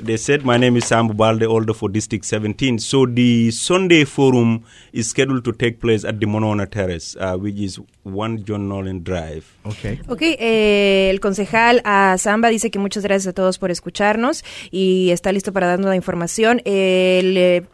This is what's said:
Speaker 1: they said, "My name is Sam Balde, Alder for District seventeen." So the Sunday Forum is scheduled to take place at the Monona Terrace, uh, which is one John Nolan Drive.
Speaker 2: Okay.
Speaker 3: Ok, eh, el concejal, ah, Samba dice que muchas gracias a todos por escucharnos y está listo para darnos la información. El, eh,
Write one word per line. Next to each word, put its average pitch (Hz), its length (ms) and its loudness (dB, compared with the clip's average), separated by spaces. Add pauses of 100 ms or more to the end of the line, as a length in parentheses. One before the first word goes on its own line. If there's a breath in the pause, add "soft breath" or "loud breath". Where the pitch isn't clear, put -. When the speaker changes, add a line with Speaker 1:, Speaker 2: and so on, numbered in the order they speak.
Speaker 1:
they 113 140 -2
said, 143 260 0
"My 120 140 4
name 123 200 4
is 117 80 0
Sam 117 240 2
Balde, 110 360 2
Alder 113 300 0
for 104 140 -4
District 107 360 -4
seventeen." 107 540 -2
So 135 260 2
the 120 460 2
Sunday 175 520 2
Forum 120 600 2 (280 loud breath)
is 120 180 -6
scheduled 131 360 -2
to 117 80 -2
take 117 260 -4
place 113 240 0
at 107 160 -6
the 110 60 -4
Monona 107 400 -2
Terrace, 92 500 -6
uh, 92 220 -4
which 101 220 -8
is 95 200 -8 (240)
one 107 400 -8
John 101 240 -6
Nolan 95 360 -8
Drive. 80 420 -8 (180)
Speaker 2:
Okay. 107 440 -10
Speaker 3:
Ok, 233 160 -8
eh, 208 880 2
el 190 80 0
concejal, 226 680 2
ah, 196 320 4
Samba 226 320 2
dice 226 220 -2
que 196 80 -6
muchas 196 240 -4
gracias 196 240 0
a 180 60 -6
todos 185 260 0
por 185 100 -4
escucharnos 214 760 -2 (280 loud breath)
y 185 400 2
está 175 200 0
listo 196 220 -4
para 185 140 0
darnos 180 200 0
la 190 80 2
información. 185 680 0
El, 185 720 2
eh, 180 240 4 (120)